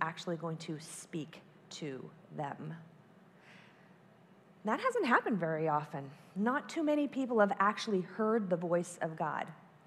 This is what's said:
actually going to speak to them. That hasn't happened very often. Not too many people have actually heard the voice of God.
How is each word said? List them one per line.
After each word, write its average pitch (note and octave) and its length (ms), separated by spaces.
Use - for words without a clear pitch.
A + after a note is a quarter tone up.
actually E3 340
going E3 220
to D#3+ 200
speak - 600
to C3+ 400
them. D3+ 380
That A#3 160
hasn't A#4 260
happened B3+ 320
very D#3+ 300
often. D3 420
Not B3+ 320
too E4 140
many D4 260
people B3+ 320
have G3+ 180
actually G3+ 440
heard G#3+ 480
the F3+ 60
voice F3 440
of D#3+ 160
God. D#3 300